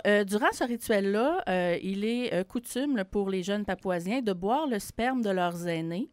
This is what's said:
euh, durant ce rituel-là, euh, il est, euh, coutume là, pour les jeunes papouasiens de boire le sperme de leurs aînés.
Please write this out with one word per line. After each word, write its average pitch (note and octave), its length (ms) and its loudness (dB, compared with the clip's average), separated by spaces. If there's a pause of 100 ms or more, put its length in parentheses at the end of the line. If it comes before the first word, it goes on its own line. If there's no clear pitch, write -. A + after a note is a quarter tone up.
euh, G#3 180 6
durant G#3+ 280 2
ce - 100 -2
rituel-là, A#3 840 2
euh, F3+ 340 2
il G3 220 -4
est, A#3+ 300 -2
euh, F#3 100 0
coutume B3+ 540 -2
là, F#3+ 80 -2
pour G3 240 -2
les F#3+ 120 0
jeunes G3+ 220 -2
papouasiens F#3 560 -2
de G#3 140 0
boire A3+ 320 0
le A3+ 120 0
sperme A#3+ 440 -2
de G3+ 80 0
leurs F3 360 0
aînés. E3+ 460 -4